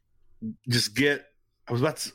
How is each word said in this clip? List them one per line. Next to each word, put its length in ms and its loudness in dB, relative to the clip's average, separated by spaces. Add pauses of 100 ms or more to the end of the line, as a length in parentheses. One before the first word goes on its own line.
(680)
just 260 0
get, 300 2 (420)
I 60 -6
was 80 0
about 160 0
to, 180 -10